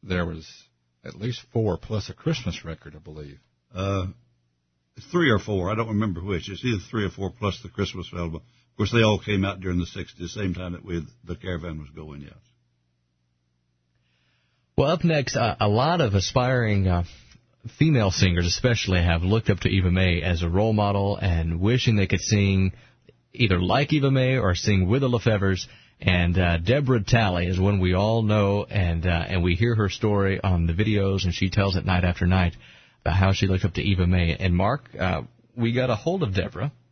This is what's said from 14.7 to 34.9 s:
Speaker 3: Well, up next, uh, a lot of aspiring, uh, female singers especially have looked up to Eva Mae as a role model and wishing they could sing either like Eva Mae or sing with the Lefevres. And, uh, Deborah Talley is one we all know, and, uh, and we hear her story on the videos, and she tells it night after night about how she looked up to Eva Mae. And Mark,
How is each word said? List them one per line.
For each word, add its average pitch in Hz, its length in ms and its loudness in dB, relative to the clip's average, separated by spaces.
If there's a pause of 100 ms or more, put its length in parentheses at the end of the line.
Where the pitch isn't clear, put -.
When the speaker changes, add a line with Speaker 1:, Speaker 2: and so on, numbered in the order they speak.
Speaker 3:
Well, 139 140 2
up 170 140 0
next, 156 320 2
uh, 110 240 0
a 110 80 4
lot 143 340 2
of 104 140 2
aspiring, 110 720 2
uh, 87 160 2 (720)
female 127 340 4
singers 87 340 2
especially 95 560 2
have 85 220 2
looked 107 260 2
up 98 100 2
to - 80 -2
Eva 92 240 2
Mae 90 300 2
as 87 200 0
a 87 60 -2
role 101 240 2
model 101 460 0
and 85 420 0
wishing 113 380 2
they 95 100 2
could 98 140 0
sing 95 500 2 (640)
either 92 260 0
like 104 320 0
Eva 139 180 2
Mae 131 280 0
or 90 180 0
sing 92 320 0
with 123 140 0
the 131 80 0
Lefevres. 101 580 0 (320)
And, 90 400 2
uh, 85 200 2
Deborah 123 440 2
Talley 92 440 2
is 92 120 0
one 98 220 2
we 90 120 2
all 107 280 2
know, 104 480 2
and, 85 360 0
uh, 85 220 0
and 87 160 -2
we 87 120 2
hear 113 200 0
her 104 140 0
story 98 520 0
on 90 240 2
the 82 60 0
videos, 98 540 0
and 85 80 -2
she 95 160 -2
tells 98 260 0
it 90 100 -4
night 90 200 0
after 87 200 0
night 90 300 2 (460)
about 82 160 0
how 95 160 4
she 98 140 0
looked 92 180 0
up 87 80 -2
to - 80 -4
Eva 90 260 2
Mae. 87 320 2
And 92 160 2
Mark, 104 280 0 (140)